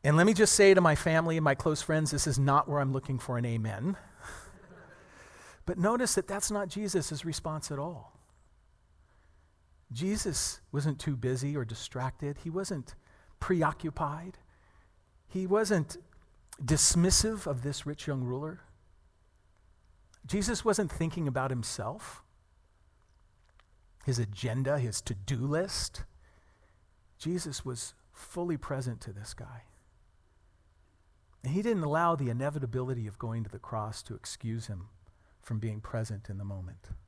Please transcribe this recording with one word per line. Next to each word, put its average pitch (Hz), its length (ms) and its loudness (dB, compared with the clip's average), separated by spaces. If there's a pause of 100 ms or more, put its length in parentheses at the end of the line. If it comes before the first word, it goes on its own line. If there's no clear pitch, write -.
And 147 140 4
let 170 100 8
me 220 80 6
just 202 220 6
say 196 180 12
to 185 60 10
my 160 160 8
family 160 400 4
and 160 80 2
my 139 120 6
close 156 260 0
friends, 156 300 2
this 143 140 0
is 139 140 2
not 139 300 4
where 143 100 2
I'm 135 140 0
looking 131 260 -2
for 123 180 -4
an 120 80 0
amen. 113 560 -2
<laughs> - 1600 -20
But 175 120 -2
notice 226 380 2
that 185 120 0
that's 202 220 -2
not 202 200 -2
Jesus' 175 560 -2
response 156 440 -6
at 139 100 -6
all. 151 380 -10 (1700)
Jesus 180 680 -2 (100)
wasn't 143 280 0
too 139 180 -2
busy 131 380 -2
or 127 100 -2
distracted. 131 800 -6
He 165 40 -4
wasn't 185 460 -6 (460)
preoccupied. 160 960 0 (920)
He 185 200 -4
wasn't 202 500 4 (640)
dismissive 180 880 4
of 131 140 -2
this 143 240 -4
rich 147 220 -6
young 135 140 -2
ruler. 139 400 -4 (1600)
Jesus 202 400 0
wasn't 202 260 4
thinking 165 340 -2
about 131 260 0
himself, 123 680 -6 (1800)
his 123 160 0
agenda, 123 580 -2
his 117 240 -2
to-do 107 360 -4
list. 151 680 -2 (1120)
Jesus 165 460 -4
was 123 300 -8 (180)
fully 175 460 -4
present 127 440 -4
to 95 120 -12
this 104 200 -10
guy. 117 300 -14 (1800)
And 131 100 -2
he 196 80 0
didn't 208 220 2
allow 165 320 4
the 139 140 -2
inevitability 127 800 -2
of 101 100 -12
going 113 280 -4
to 98 40 -12
the 98 80 -12
cross 107 460 -6
to - 120 -12
excuse - 520 -8
him 92 220 -10 (520)
from 110 180 -6
being 107 200 -4
present 110 500 -6
in 98 80 -8
the 101 60 -8
moment. 95 460 -10 (180)